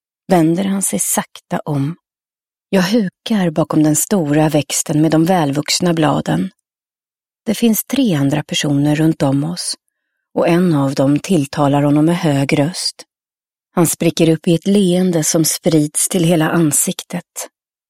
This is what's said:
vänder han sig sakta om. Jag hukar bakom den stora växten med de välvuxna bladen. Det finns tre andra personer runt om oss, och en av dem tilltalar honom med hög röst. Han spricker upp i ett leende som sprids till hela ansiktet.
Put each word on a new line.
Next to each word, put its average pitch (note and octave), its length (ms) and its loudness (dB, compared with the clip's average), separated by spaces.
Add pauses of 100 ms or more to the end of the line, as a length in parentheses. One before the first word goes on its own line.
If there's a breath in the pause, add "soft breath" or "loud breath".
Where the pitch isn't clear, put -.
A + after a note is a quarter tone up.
(280)
vänder E3+ 360 2
han G3 180 -2
sig F#3+ 180 -4
sakta - 680 -6
om. D3 300 -4 (720)
Jag F#3+ 120 2
hukar F#3+ 680 -2
bakom D#3 340 0
den D3+ 120 2
stora D#3 540 0
växten D3 520 -2
med D#3+ 100 2
de D#3+ 140 2
välvuxna E3+ 680 0
bladen. D#3+ 580 -2 (920)
Det G#3+ 100 -2
finns A3 280 0
tre B3 320 0
andra C#3+ 280 0
personer D3 520 0
runt D#3 260 0
om C#3 220 2
oss, F3 320 -8 (580)
och C#3 140 0
en E3+ 280 2
av C#3 180 0
dem C#3+ 260 2
tilltalar C#3+ 640 0
honom D3 220 2
med E3+ 120 2
hög C#3+ 420 0
röst. - 440 -4 (720)
Han E3+ 120 2
spricker E3 420 0
upp D#3+ 180 -2
i E3+ 80 4
ett E3 120 -4
leende F#3 560 2
som D#3+ 220 0
sprids - 640 -2
till F3 140 0
hela D#3+ 260 2
ansiktet. - 1000 -4 (400)